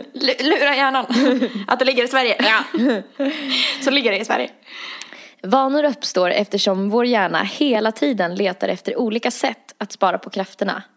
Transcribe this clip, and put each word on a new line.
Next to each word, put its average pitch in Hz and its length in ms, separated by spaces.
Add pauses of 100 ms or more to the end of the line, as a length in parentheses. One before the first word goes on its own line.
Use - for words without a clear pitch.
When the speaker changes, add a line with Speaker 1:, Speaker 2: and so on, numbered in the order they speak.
(140)
Speaker 1:
Lu-, - 300
lura 285 320
hjärnan. 262 300 (340)
<laughs> 208 280
Att 247 120
det 254 60
ligger 247 180
i 240 40
Sverige. 247 320
Ja. 220 240 (600)
<laughs> 269 560
Så 277 100
ligger 254 200
det 190 60
i 214 80
Sverige. 233 240 (920)
Speaker 2:
Vanor 269 400
uppstår 185 460
eftersom 196 600
vår 240 160
hjärna 190 380
hela 220 480
tiden 202 440
letar 190 320
efter 190 320
olika 233 320
sätt - 460
att - 140
spara 185 260
på 190 120
krafterna. 196 540 (140)